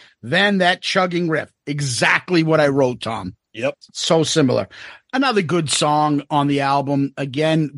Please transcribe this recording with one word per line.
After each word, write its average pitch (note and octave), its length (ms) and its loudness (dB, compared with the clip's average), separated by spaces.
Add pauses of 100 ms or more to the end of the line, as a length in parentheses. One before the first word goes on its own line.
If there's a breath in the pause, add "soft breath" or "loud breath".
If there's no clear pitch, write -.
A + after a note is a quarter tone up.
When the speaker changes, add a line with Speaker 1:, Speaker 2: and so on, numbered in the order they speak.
(220 soft breath)
Speaker 1:
then F#3+ 360 0
that F3+ 240 2
chugging F3+ 480 -2
riff. D3 200 -4 (160)
Exactly D#3 800 0
what D#3 160 2
I D3 80 4
wrote, C3+ 320 2
Tom. G#2 360 -8 (180)
Speaker 2:
Yep. A#2+ 220 -6 (180)
Speaker 1:
So E3 300 2
similar. B2+ 440 0 (460 loud breath)
Another C4 280 0
good E3 300 -2
song D3+ 580 0
on C#3+ 180 0
the C#3+ 120 0
album. C#3 560 -2
Again, D3+ 640 -2